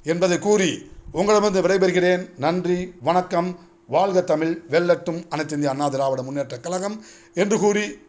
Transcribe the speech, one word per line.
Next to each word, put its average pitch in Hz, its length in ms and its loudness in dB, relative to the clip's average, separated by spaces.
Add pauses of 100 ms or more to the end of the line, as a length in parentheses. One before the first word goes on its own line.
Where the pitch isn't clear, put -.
என்பதை 175 360 0
கூறி 190 520 0 (200)
உங்களிடமிருந்து 202 500 2
விடைபெறுகிறேன். 180 760 2
நன்றி, 180 640 -2
வணக்கம். 180 580 -2 (280)
வாழ்க 180 340 2
தமிழ், 165 480 -2
வெல்லட்டும் 170 600 0
அனைத்து 151 240 -4
இந்திய 147 160 0
அண்ணா 143 200 -2
திராவிட 135 340 -2
முன்னேற்ற 131 360 -6
கழகம் 185 460 -6 (280)
என்று 196 260 0
கூறி 208 500 0